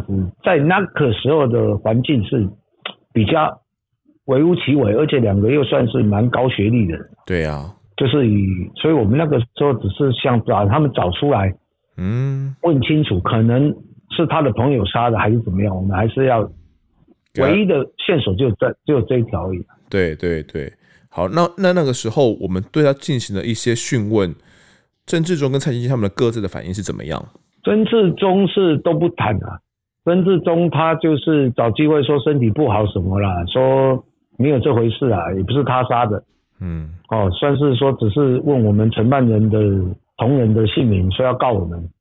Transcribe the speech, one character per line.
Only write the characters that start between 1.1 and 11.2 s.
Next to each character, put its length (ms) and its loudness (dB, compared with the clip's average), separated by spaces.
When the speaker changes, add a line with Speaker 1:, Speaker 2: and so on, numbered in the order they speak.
Speaker 1:
时 180 -2
候 160 2
的 300 0
环 260 0
境 220 0
是 240 -2
比 140 2
较 340 0
微 180 2
乎 140 4
其 180 -2
微， 200 2
而 120 2
且 120 0
两 200 2
个 120 2
又 120 2
算 260 0
是 140 0
蛮 280 2
高 180 0
学 220 0
历 160 2
的 100 -4
人。 100 -14
Speaker 2:
对 180 0
啊。 300 -6
Speaker 1:
就 80 0
是 200 2
以， 200 2
所 140 0
以 40 2
我 100 2
们 140 2
那 80 0
个 140 0
时 60 -4
候 140 2
只 140 -4
是 240 0
想 280 0
把 240 0
他 160 2
们 140 2
找 160 0
出 200 -2